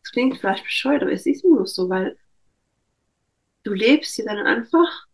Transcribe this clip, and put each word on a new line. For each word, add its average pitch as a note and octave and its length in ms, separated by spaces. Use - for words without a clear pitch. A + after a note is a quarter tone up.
Das - 100
klingt C4 260
vielleicht G3 260
bescheuert, - 400
aber - 80
es - 160
ist C#4+ 180
nur A#3+ 220
so, F#3 220
weil F#3+ 280
du G#3 100
lebst A#3+ 440
ja A3 80
dann G#3 140
einfach A#3 760